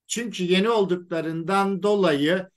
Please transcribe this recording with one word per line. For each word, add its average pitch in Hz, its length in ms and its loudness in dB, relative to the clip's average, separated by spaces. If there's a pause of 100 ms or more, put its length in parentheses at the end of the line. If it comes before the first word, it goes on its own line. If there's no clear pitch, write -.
Çünkü 214 380 -6
yeni 185 240 2
olduklarından 180 1120 -2
dolayı 185 760 2